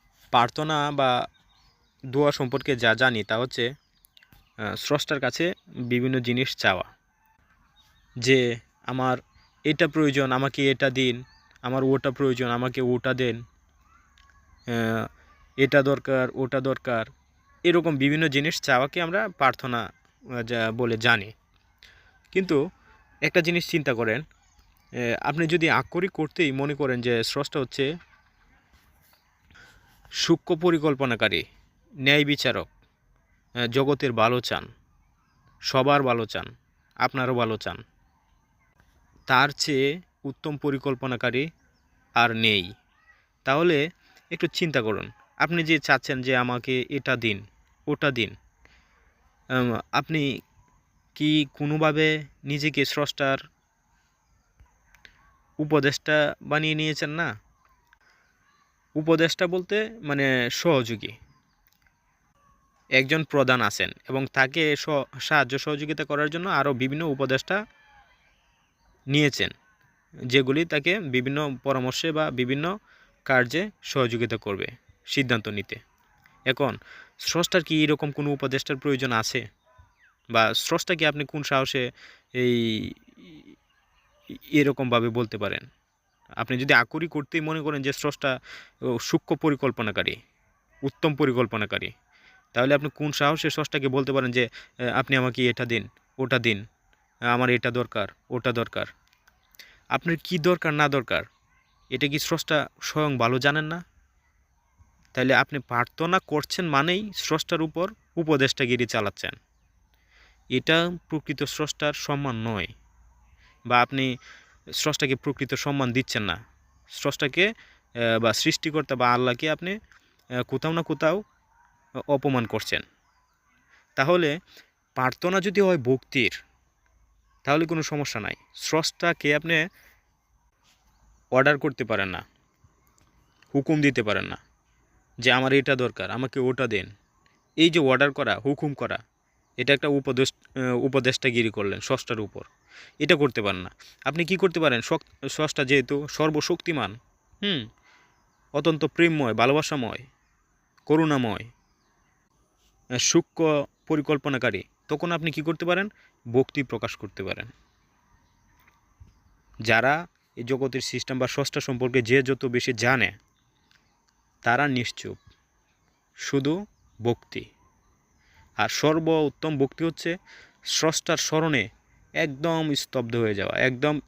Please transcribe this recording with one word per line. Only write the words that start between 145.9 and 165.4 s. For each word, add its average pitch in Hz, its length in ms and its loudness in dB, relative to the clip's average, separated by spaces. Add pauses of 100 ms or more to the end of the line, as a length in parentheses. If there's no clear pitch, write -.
সর্বশক্তিমান, 151 880 -2 (460)
হুম, 156 280 -4 (840)
অত্যন্ত 156 320 0
প্রেমময়, 151 480 2
ভালোবাসাময়, 131 640 0 (880)
করুণাময়, 143 580 2
আহ, - 1500 -16
সূক্ষ্ম 156 680 2 (220)
পরিকল্পনাকারী, 135 760 0 (240)
তখন 160 240 -2
আপনি 165 200 -2
কি 156 100 -6
করতে 160 240 -2
পারেন? 185 240 0 (420)
ভক্তি 135 320 2
প্রকাশ - 320 -6
করতে - 280 -12
পারেন। 95 240 -8 (2000)
যারা 120 480 2 (280)
এই 120 80 -10
জগতের 131 380 -4
সিস্টেম 131 380 -6
বা 127 80 0
স্রষ্টা 143 320 -4
সম্পর্কে 127 420 0
যে 123 220 4
যত 131 220 -2
বেশি 123 280 0
জানে, 113 380 2 (1300)
তারা 123 260 2
নিশ্চুপ, 117 500 -4 (960)